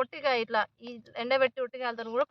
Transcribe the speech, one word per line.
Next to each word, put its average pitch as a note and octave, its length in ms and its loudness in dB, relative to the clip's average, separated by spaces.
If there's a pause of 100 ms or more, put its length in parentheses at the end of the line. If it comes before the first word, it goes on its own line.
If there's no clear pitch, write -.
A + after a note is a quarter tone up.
ఒట్టిగా C#4 260 -2 (140)
ఇట్లా G#3+ 180 2 (240)
ఈ A#3+ 40 -12 (340)
ఎండబెట్టి C4 420 2
ఒట్టికాయలతో A#3 500 -6
కూడా C#4+ 140 2